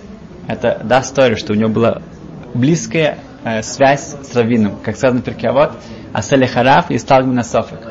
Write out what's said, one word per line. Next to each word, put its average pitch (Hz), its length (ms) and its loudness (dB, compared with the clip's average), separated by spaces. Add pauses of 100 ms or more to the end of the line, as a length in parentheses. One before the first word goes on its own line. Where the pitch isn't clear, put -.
(480)
Это - 360 -2
даст 123 320 0
Торе, 127 220 4
что - 160 -4
у - 20 2
него 110 140 2
была 113 320 2 (520)
близкая, 156 640 0 (260)
э, 110 200 -2
связь 135 600 0
с - 120 -16
раввином. 113 480 2
Как 107 120 -6
сказано 127 260 0
в - 20 -14
Перке 113 260 -4
Авот, 135 220 2 (420)
«Асе - 240 0
леха 123 260 2
рав 147 280 4
и 135 60 0
стал 131 280 4
на 127 180 0
софек». - 360 -4 (120)